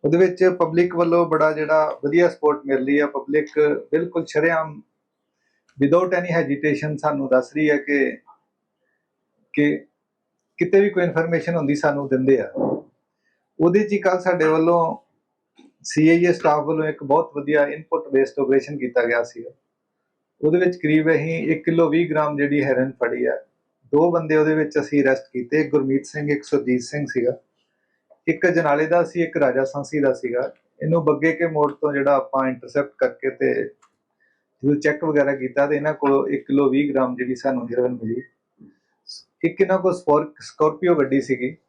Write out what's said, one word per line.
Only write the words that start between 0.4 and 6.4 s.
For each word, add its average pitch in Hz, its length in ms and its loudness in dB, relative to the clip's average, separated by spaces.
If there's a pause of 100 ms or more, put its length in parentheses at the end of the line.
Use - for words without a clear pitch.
ਪਬਲਿਕ 175 520 2
ਵੱਲੋਂ 170 300 2
ਬੜਾ 156 260 2
ਜਿਹੜਾ 156 520 0
ਵਧੀਆ 165 260 4
ਸਪੋਰਟ 147 360 0
ਮਿਲ 131 200 0
ਰਹੀ 143 140 2
ਆ। 147 80 2
ਪਬਲਿਕ 143 400 -2 (440)
ਬਿਲਕੁਲ 165 340 -2
ਸ਼ਰੇਆਮ 160 560 -2 (1000)
without 170 240 4
any 175 300 -2
hesitation 147 600 -2